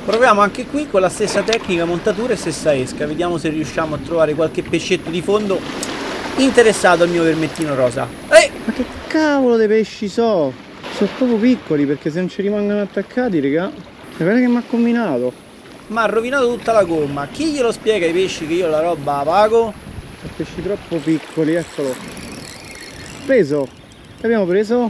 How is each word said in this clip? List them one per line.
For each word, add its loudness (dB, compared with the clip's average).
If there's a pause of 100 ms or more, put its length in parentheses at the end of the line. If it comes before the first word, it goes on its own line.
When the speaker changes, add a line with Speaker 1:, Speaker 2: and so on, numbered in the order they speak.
Speaker 1:
Proviamo 4
anche 0
qui -4
con 2
la 2
stessa -2
tecnica, 0
montatura -2
e -2
stessa -2
esca, -2
vediamo -2
se -2
riusciamo -4
a -6
trovare 0
qualche 0
pescetto -2
di -2
fondo 0 (800)
interessato 6
al 4
mio 2
vermettino 0
rosa. 0 (240)
Eh! 8 (140)
Speaker 2:
Ma -2
che -2 (200)
cavolo 4
dei 4
pesci 0
so? 2 (440)
Sono 0
proprio 2
piccoli, 2
perché -2
se -4
non -2
ci -8
rimangono 0
attaccati, -2
regà, 0 (460)
guarda 2
che 4
mi 4
ha -2
combinato. 0 (440)
Speaker 1:
Ma -2
ha 2
rovinato 2
tutta -2
la 6
gomma. 0
Chi -2
glielo 2
spiega 0
ai 2
pesci -2
che -2
io 0
la 2
roba -2
la -2
pago? 4 (480)
Speaker 2:
Sono -12
pesci -8
troppo -6
piccoli, -2
eccolo. -4 (1300)
Preso. 2 (520)
Che -8
abbiamo 2
preso? 2